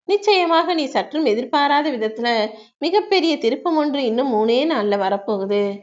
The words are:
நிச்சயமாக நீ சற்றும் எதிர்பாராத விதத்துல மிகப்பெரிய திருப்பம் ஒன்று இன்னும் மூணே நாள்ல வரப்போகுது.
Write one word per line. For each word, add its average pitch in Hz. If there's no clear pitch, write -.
நிச்சயமாக 359
நீ 311
சற்றும் 294
எதிர்பாராத 285
விதத்துல 226
மிகப்பெரிய 359
திருப்பம் 311
ஒன்று 285
இன்னும் 247
மூணே 220
நாள்ல 208
வரப்போகுது. 202